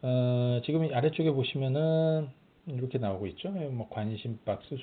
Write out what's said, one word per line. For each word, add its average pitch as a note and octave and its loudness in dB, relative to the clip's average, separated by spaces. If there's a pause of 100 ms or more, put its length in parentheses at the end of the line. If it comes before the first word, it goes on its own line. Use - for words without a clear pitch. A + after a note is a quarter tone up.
어, B2 2
지금 D#3+ 2
이 C#3 -2
아래쪽에 D#3 4
보시면은 D3+ 2 (380)
이렇게 B2+ -2
나오고 G2+ -2
있죠. F3 -8
예, D#3+ -4
뭐 A#2+ -6
관심 A2 -4
박스, G#2+ -4